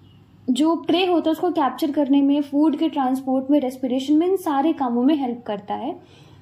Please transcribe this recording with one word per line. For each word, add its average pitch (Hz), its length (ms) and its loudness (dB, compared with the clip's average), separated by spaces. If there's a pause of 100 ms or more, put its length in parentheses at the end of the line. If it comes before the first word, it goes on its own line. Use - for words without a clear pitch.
(500)
जो 302 260 2
prey 330 300 0
होता 339 240 2
है - 20 2
उसको 330 200 -2
capture 294 400 -2
करने 285 300 2
में, 285 200 2
food 294 360 0
के 320 120 -2
transport 262 600 -2
में, 294 80 6
respiration 262 540 -2
में, 320 140 2
इन 381 100 2
सारे 302 360 0
कामों 240 300 -2
में 302 120 4
help 247 320 -6
करता 208 260 -8
है। 247 500 -12 (180)